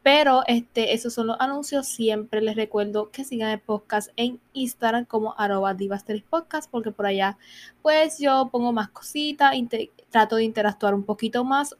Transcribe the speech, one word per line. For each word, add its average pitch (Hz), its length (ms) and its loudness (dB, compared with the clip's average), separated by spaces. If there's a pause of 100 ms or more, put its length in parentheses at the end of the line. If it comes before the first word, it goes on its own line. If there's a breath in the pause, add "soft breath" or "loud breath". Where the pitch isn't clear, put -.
Pero, 269 440 6
este, 233 480 0
esos 233 220 -4
son 233 100 -2
los 220 140 -2
anuncios. 277 480 -2
Siempre 214 520 -2
les 214 160 0
recuerdo 214 540 -2
que - 140 -12
sigan 226 260 -4
el 214 100 -4
podcast 208 580 -6
en 240 220 -2 (140)
Instagram 240 520 -2
como 220 300 -2
arroba 196 380 0
divasteris 196 480 -4
podcast, 320 480 -4
porque 226 220 -4
por 208 160 -2
allá, 196 320 0 (420 loud breath)
pues, 311 380 2
yo 269 320 2
pongo 240 200 0
más 220 180 -2
cositas, 294 680 0
inte-, 240 340 -4 (220)
trato 220 240 4
de 226 80 2
interactuar 208 500 0
un 202 100 0
poquito 226 400 -2
más, 269 360 0